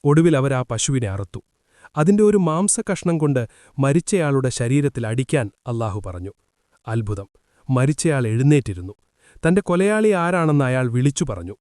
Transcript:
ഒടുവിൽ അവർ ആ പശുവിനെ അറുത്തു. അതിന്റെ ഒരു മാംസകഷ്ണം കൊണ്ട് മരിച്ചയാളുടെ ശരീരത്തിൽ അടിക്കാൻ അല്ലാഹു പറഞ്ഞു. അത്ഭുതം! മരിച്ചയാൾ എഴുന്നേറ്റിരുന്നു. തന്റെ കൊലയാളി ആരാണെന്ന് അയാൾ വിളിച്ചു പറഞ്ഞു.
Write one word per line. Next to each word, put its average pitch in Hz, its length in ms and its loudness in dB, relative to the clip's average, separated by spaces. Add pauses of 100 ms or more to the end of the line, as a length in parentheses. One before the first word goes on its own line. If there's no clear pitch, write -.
ഒടുവിൽ 156 320 4
അവർ 135 160 0
ആ 127 100 -2
പശുവിനെ 120 460 -4
അറുത്തു. 95 340 -10 (540)
അതിന്റെ 202 260 4
ഒരു 208 140 4
മാംസകഷ്ണം 175 800 -2
കൊണ്ട് 135 300 0 (300)
മരിച്ചയാളുടെ 143 680 0
ശരീരത്തിൽ 127 580 -2
അടിക്കാൻ 120 440 -2 (160)
അല്ലാഹു 110 400 -6
പറഞ്ഞു. 90 260 -12 (560)
അത്ഭുതം! 107 400 -4 (420)
മരിച്ചയാൾ 135 560 2
എഴുന്നേറ്റിരുന്നു. 110 680 0 (540)
തന്റെ 185 120 4
കൊലയാളി 208 480 0
ആരാണെന്ന് 170 560 2
അയാൾ 127 260 0
വിളിച്ചു 131 380 0
പറഞ്ഞു. 92 320 -10